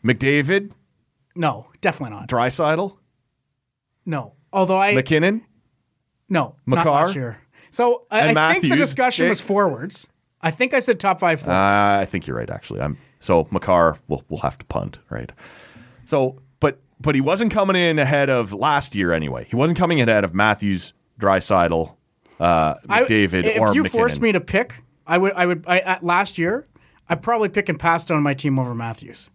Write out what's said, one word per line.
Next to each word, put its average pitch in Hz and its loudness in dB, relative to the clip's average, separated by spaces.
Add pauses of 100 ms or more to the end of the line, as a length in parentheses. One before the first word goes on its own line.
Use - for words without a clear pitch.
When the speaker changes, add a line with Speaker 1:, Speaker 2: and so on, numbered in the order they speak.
Speaker 1:
McDavid? 143 0 (640)
Speaker 2:
No, 139 -4 (120)
definitely 131 -4
not. 123 -16
Speaker 1:
Draisaitl? 151 0 (1080)
Speaker 2:
No. 139 -8 (180)
Although 190 2
I 202 2
Speaker 1:
McKinnon? 165 2 (840)
Speaker 2:
No, 147 -2 (100)
Speaker 1:
Makar? 135 2
Speaker 2:
not 156 4
last 165 2
year. 120 -8 (300)
So 240 0
I, 214 0
Speaker 1:
And 226 4
Speaker 2:
I 160 4
think 370 0
the - 2
Speaker 1:
Matthews? - 2
Speaker 2:
discussion 165 0
Speaker 1:
Jake? - 2
Speaker 2:
was 202 -2
forwards. 190 -2 (320)
I 160 -2
think 247 -2
I 269 2
said 233 0
top 190 0
five 165 0
forwards. 90 -2
Speaker 1:
Uh, 101 4
I 95 0
think 90 -6
you're 64 -6
right, 57 -8
actually. - -10
I'm, 71 -4 (220)
so 85 2
Makar, 87 2 (120)
we'll, - -6
we'll 76 -8
have 67 -4
to - -20
punt, - -8 (100)
right? 58 -10 (760)
So, 135 -2 (200)
but, 143 0 (200)
but 143 0
he 135 2
wasn't 190 0
coming 196 2
in 170 2
ahead 139 2
of 117 0
last 139 -2
year 90 0
anyway. 69 -4
He - -4
wasn't 160 2
coming 175 2
in 117 2
ahead 104 4
of 85 -4
Matthews, 101 0 (280)
Draisaitl, 90 2 (460)
uh, 80 2 (140)
Speaker 2:
I, 220 2
Speaker 1:
McDavid, 104 2
Speaker 2:
if 220 0
Speaker 1:
or 110 2
Speaker 2:
you 302 2
forced 226 0
Speaker 1:
McKinnon. - -2
Speaker 2:
me 226 2
to 180 0
pick, - -4 (240)
I 170 0
would, 190 2
I 180 0
would, 175 -4
I, 180 2
at 185 -4
last 175 -2
year, 196 -4 (420)
I'd 151 -2
probably 220 0
pick 202 -4 (120)
Pasta 165 0
on 151 0
my 143 0
team 135 -2
over 123 -4
Matthews. 117 -12